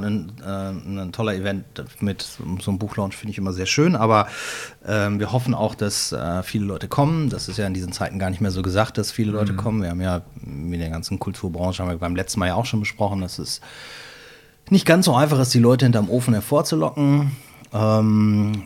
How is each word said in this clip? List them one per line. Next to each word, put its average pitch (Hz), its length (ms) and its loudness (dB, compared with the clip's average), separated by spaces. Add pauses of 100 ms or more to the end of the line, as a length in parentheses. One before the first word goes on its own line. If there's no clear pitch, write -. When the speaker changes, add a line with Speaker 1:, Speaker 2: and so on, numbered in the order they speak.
Speaker 1:
ein, 104 300 -2 (120)
äh, 98 260 -6
ein 95 420 -8
toller 110 240 -2
Event 95 300 -4 (340)
mit 98 220 -2 (380)
so 101 120 -2
einem 95 80 -2
Buchlaunch, 101 360 -4
finde 110 140 -10
ich 98 80 -8
immer 95 140 -2
sehr 92 140 -4
schön, 165 280 4
aber, 110 320 4 (580)
ähm, 104 360 0
wir 98 100 -4
hoffen 120 240 0
auch, 107 220 -2
dass, - 340 -4
äh, 85 320 -4
viele 104 220 -4
Leute 98 240 -6
kommen. 151 420 2
Das - 180 -6
ist 98 100 -8
ja 104 100 0
in 92 60 -2
diesen 90 180 -6
Zeiten 98 260 -4
gar 92 120 -2
nicht 95 100 -4
mehr 101 100 0
so 92 120 -2
gesagt, 95 360 0
dass 101 140 -2
viele 107 180 0
Leute 104 220 0
Speaker 2:
Mhm. 95 60 -2
Speaker 1:
kommen. 107 240 0
Wir 87 80 -2
haben 87 100 -2
ja 90 220 0 (200)
mit 82 380 -6
der 80 100 -4
ganzen 82 300 -6
Kulturbranche, 90 600 -4
haben 90 100 -2
wir 85 80 -4
beim 87 180 -2
letzten 95 240 -4
Mal 90 80 2
ja 87 80 0
auch 117 100 0
schon 110 140 -2
besprochen, 101 400 -2
dass 90 180 -6
es - 220 -8 (1080)
nicht 190 160 6
ganz 175 200 6
so 165 100 4
einfach 147 240 4
ist, 127 160 2
die 120 60 6
Leute 123 240 6
hinterm 110 260 4
Ofen 123 240 2
hervorzulocken. 147 960 2 (420)
Ähm, 107 920 4